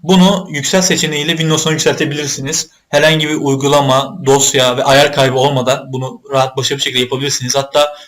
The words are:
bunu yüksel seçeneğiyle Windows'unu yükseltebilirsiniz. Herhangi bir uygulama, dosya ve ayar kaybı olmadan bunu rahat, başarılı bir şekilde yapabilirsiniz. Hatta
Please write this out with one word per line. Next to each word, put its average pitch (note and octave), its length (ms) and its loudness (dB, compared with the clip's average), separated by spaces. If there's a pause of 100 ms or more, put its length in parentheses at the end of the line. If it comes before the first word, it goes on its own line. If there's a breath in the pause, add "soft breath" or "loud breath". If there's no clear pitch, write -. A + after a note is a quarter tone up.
bunu F#3 480 4
yüksel D#3 320 -2
seçeneğiyle D3+ 480 -2
Windows'unu D#3+ 420 0
yükseltebilirsiniz. D3 960 -2 (180 soft breath)
Herhangi D#3 400 2
bir D3+ 60 -2
uygulama, C#3 920 0
dosya C3+ 500 2
ve C3+ 80 -2
ayar C#3+ 280 4
kaybı C3 260 0
olmadan C3 540 0
bunu B2+ 380 -8
rahat, C3+ 260 0
başarılı C3+ 220 -4
bir - 60 -2
şekilde B2+ 180 -2
yapabilirsiniz. B2+ 520 -4
Hatta D3 420 0 (120 loud breath)